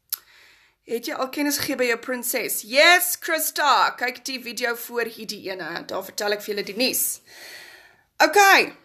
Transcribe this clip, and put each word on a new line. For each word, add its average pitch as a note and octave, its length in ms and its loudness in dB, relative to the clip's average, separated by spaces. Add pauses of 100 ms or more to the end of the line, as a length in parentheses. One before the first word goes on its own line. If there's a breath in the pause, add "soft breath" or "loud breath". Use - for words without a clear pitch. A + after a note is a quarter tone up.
(880 soft breath)
Het A#3 180 -4
jy D4+ 140 -6
al C4 80 -2
kennis C#4+ 300 -2
gegee C#4 180 -2
by B3 80 0
jou A#3 160 0
prinses? A#3+ 640 -4
Yes, D#4+ 560 4
Krista. D4 720 2 (100)
Kyk B3 240 -4
die C4 160 -8
video A#3+ 340 -6
voor A#3 300 -6
hierdie A3 460 -10
ene. E3+ 340 -8
Daar F#3+ 200 -8
vertel G#3 280 -4
ek G#3 80 -2
vir G#3 140 -8
julle G3+ 100 -6
die F#3+ 120 -12
nuus. A#3+ 260 0 (1200 loud breath)
Okay. F4 480 6 (120)